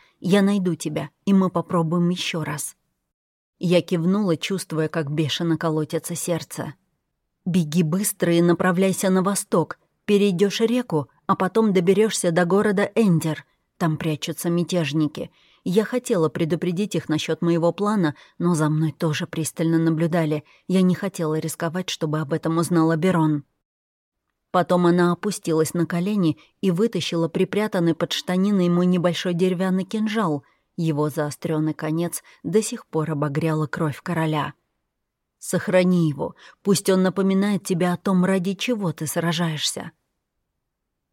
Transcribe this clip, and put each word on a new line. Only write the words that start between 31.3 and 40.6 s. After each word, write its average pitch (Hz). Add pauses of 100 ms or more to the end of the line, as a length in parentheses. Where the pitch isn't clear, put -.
конец 160 (200)
до 208
сих 220
пор 156
обогряла 151
кровь -
короля. 160 (880)
«Сохрани 180
его, 143 (260)
пусть -
он 190
напоминает 190
тебе 180
о 170
том, 185
ради 190
чего 202
ты 156
сражаешься». 165 (1200)